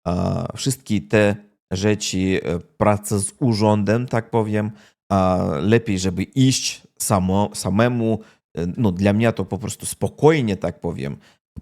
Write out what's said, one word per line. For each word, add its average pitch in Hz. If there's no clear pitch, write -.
e, 90
wszystkie 110
te 104
rzeczy, 101
e, 82
praca 104
z -
urzędem, 107
tak 117
powiem, 107
a 92
lepiej, 107
żeby 92
iść -
samo-, 98
samemu. 113
E, 85
no, 107
dla 98
mnie 113
to 98
po 95
prostu -
spokojnie, 123
tak 92
powiem. 71